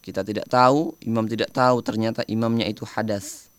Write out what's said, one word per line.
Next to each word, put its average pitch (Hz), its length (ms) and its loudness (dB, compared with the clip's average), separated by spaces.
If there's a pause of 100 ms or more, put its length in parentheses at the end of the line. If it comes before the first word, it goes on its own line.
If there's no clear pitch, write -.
kita 95 160 -6
tidak 104 240 -6
tahu, 127 560 4
imam 113 240 0
tidak 110 240 -2
tahu, 127 320 2
ternyata 113 400 -2
imamnya 113 400 0
itu 107 160 -6
hadas. - 760 -6